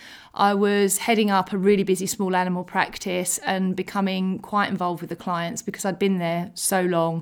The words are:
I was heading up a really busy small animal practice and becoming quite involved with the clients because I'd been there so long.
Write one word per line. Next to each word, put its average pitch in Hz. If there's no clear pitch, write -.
I 202
was 202
heading 220
up 190
a 202
really 190
busy 185
small 185
animal 180
practice 180
and 190
becoming 190
quite -
involved 175
with 170
the 170
clients 175
because -
I'd 185
been 196
there 170
so 185
long. 165